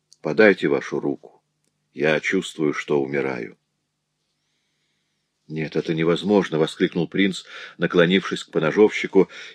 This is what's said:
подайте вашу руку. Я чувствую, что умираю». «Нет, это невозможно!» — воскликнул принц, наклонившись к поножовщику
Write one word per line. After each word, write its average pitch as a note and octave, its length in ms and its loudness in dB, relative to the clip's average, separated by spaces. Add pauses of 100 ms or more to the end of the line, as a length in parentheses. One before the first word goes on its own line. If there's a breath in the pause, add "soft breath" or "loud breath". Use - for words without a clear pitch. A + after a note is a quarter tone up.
(220)
подайте F2+ 460 4
вашу C#2+ 320 -2
руку. - 420 -6 (500)
Я D2+ 280 0
чувствую, D#2+ 520 -2
что D2 300 -2
умираю». C2 540 -6 (1900)
«Нет, D#2 260 -8
это D#2+ 200 -2
невозможно!» — E2+ 640 0
воскликнул D#2+ 480 -2
принц, F#2+ 340 -2 (340 loud breath)
наклонившись F2 680 2
к - 80 -20
поножовщику F2+ 760 2 (260 loud breath)